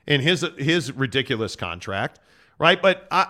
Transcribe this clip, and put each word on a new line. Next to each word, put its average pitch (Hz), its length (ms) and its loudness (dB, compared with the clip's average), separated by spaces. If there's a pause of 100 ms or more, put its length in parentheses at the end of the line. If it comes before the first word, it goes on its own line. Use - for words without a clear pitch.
in 147 160 2
his, 170 220 2 (140)
his 147 320 0
ridiculous 120 640 -2
contract. 95 640 -6 (400)
Right? 175 220 4
But 185 300 2
I, 180 200 2